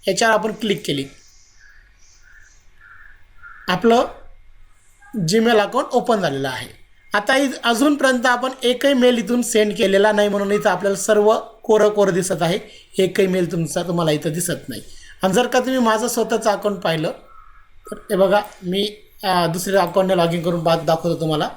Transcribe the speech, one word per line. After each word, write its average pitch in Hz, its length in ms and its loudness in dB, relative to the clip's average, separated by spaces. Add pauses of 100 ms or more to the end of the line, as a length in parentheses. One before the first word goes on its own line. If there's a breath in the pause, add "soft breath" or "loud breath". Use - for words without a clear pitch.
याच्यावर 220 260 2
आपण 185 180 -2
क्लिक 185 340 -4
केली, 139 180 -4 (2750)
आपलं 226 380 2 (1080)
Gmail 220 420 2
अकाउंट 208 340 -2
ओपन 233 280 0
झालेलं 139 280 -4
आहे. - 380 -12 (280)
आता 269 220 0
इ-, 269 160 0 (120)
अजूनपर्यंत 254 640 2
आपण 247 240 0 (120)
एकही 247 320 2
मेल 247 240 4
इथून 240 240 -2
सेंड 214 340 0
केलेला 196 360 4
नाही, 208 160 2
म्हणून 202 240 -2
इथं 208 180 2
आपल्याला 196 260 -2
सर्व 214 420 2
कोरं - 500 2
कोरं 208 240 2
दिसत 180 300 -2
आहे, - 440 -4 (120)
एकही 190 280 2
मेल 180 260 0
तुमचा 165 300 -4
तुम्हाला 170 280 0
इथं 151 220 -2
दिसत 170 360 -6
नाही. - 140 -12 (400 loud breath)
आणि 190 100 2
जर 240 140 2
का 254 140 0
तुम्ही 262 180 -2
माझं 226 300 2
स्वतःचं 220 420 -2
अकाउंट 196 280 -2
पाहिलं - 320 -2 (800)
तर 208 60 -12
हे - 200 -6
बघा, 190 240 4 (220)
मी, 196 340 -4 (280)
अ, 180 220 2
दुसऱ्या 185 360 0
अकाउंटने 185 400 0
log 170 100 0
in 170 120 -4
करून 170 180 -2
बात 165 160 2
दाखवतो 160 420 -2
तुम्हाला. 156 360 -2